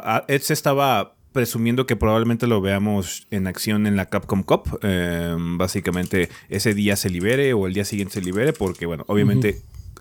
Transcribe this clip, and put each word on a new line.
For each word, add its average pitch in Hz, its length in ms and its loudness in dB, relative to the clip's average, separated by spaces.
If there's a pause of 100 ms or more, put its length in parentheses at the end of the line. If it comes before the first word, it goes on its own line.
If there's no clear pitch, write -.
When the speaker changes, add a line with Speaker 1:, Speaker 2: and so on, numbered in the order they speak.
Speaker 1:
ah, 110 240 0
Ed 139 140 2
se - 120 -2
estaba 139 600 0 (160)
presumiendo 120 560 0
que 120 80 0
probablemente 113 520 2
lo 107 140 4
veamos 98 680 0
en 95 180 -2
acción 107 380 -2
en 101 100 2
la 92 100 0
Capcom 98 380 -2
Cup. - 400 -2
Eh, 87 540 0
básicamente 90 920 -2 (200)
ese 104 260 0
día 101 200 2
se 101 140 -2
libere 120 440 2
o 98 140 2
el 92 60 -4
día 101 120 -2
siguiente 101 300 -4
se 101 60 -4
libere 104 320 0
porque, 90 320 -4
bueno, 82 220 -6
obviamente 104 420 2
Speaker 2:
Ujú. - 120 -4 (400)